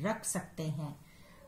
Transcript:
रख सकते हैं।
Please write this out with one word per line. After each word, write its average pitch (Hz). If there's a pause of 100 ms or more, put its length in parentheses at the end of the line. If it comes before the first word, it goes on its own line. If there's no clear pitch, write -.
रख 220
सकते -
हैं। 147 (420)